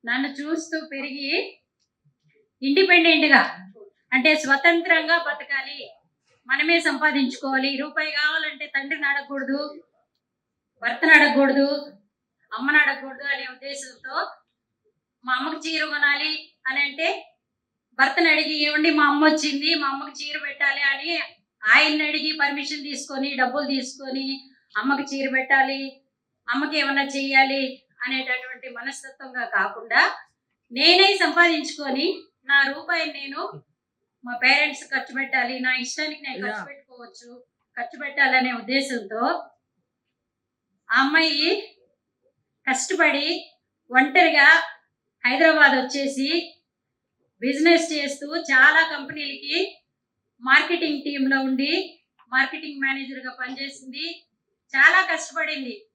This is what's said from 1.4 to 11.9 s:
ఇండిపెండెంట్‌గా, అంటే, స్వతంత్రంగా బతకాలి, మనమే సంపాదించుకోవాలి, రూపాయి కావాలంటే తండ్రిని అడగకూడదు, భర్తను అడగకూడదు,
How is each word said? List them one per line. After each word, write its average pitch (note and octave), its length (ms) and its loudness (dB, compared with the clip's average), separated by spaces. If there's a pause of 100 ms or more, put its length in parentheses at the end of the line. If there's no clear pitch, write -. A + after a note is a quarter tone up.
ఇండిపెండెంట్‌గా, D#4+ 800 6 (720)
అంటే, C4 220 4
స్వతంత్రంగా D#4+ 840 2 (100)
బతకాలి, C#4 520 -8 (720)
మనమే D4+ 280 2 (100)
సంపాదించుకోవాలి, C4+ 880 0
రూపాయి D4+ 340 -4
కావాలంటే D4+ 540 -2 (100)
తండ్రిని C#4+ 360 -4
అడగకూడదు, C#4 500 -4 (1200)
భర్తను D#4 360 2
అడగకూడదు, C#4 520 4 (880)